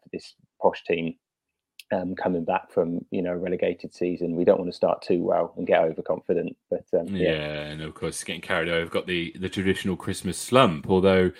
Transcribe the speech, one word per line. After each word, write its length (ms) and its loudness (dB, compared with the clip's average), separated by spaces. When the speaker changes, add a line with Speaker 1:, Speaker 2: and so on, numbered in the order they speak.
Speaker 1:
for 100 -20
this 220 -12
Posh 240 2
team, 300 -2
um, 220 -2
coming 300 -2
back 280 -2
from, 380 0
you 100 -2
know, 120 -2
a 40 -2
relegated 580 -4
season. 400 -2
We 100 2
don't 140 6
want 120 -4
to 60 -12
start 260 0
too 200 0
well 340 0
and 100 -6
get 160 4
overconfident. 720 -2
But, 160 -6
um, 100 -2
yeah. 220 0
Speaker 2:
Yeah, 360 -4
and 160 -8
of 120 -10
course, 300 -6
getting 160 -8
carried 300 0
away. 80 2
We've 120 -2
got 160 -2
the, 320 -4
the 120 -4
traditional 440 0
Christmas 440 -6
slump, 500 4
although, 520 6